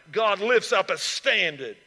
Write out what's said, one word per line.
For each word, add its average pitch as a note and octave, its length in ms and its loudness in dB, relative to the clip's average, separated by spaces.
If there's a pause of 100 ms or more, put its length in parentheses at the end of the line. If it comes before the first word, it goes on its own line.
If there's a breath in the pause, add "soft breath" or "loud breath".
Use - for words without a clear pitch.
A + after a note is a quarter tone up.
(120)
God G3+ 280 2
lifts A3+ 340 2
up F#3+ 160 2
a E3+ 80 -2
standard. D3+ 880 -2